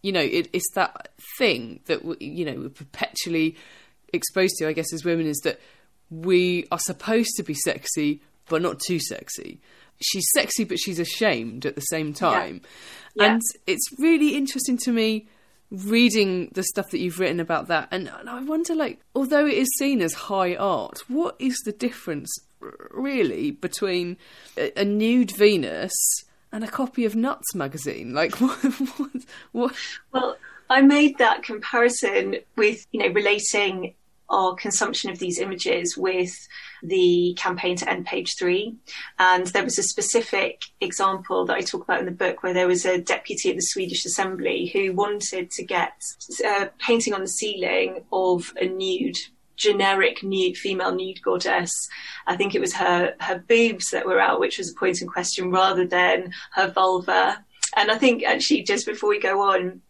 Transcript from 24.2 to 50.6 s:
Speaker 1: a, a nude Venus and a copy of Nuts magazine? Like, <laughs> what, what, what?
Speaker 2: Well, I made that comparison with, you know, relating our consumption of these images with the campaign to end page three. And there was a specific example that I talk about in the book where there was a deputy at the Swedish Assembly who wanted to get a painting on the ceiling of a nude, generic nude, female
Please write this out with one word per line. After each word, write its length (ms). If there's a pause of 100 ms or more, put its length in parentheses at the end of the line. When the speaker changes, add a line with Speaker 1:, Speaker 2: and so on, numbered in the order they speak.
Speaker 1:
a, 220
a 60
nude 500
Venus 560 (600)
and 120
a 40
copy 360
of 120
Nuts 400
magazine? 580
Like, 220
<laughs> 40
what, 240
what, 480 (400)
what? 220 (400)
Speaker 2:
Well, 240 (320)
I 120
made 360
that 260
comparison 960 (180)
with, 360
you 80
know, 140
relating 840 (340)
our 260
consumption 560
of 80
these 200
images 560
with 520 (340)
the 560
campaign 400
to 120
end 160
page 320
three. 380 (440)
And 280
there 160
was 140
a 60
specific 800 (180)
example 640
that 100
I 60
talk 220
about 160
in 60
the 60
book 300
where 120
there 140
was 180
a 140
deputy 520
at 40
the 60
Swedish 440
Assembly 680
who 200
wanted 580
to 120
get 300 (500)
a 260 (100)
painting 340
on 80
the 60
ceiling 840
of 480
a 80
nude, 500 (400)
generic 680
nude, 340
female 360